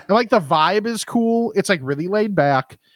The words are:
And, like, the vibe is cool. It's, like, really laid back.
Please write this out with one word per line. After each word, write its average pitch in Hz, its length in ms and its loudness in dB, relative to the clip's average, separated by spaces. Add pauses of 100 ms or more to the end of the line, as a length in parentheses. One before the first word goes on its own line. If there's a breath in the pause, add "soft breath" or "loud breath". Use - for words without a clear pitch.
And, 196 80 2
like, 233 140 0
the 240 100 4
vibe 170 480 0
is 226 160 -6
cool. 233 520 0
It's, 190 120 0
like, 175 160 0
really 143 240 -4
laid 214 280 -2
back. 143 420 0 (180)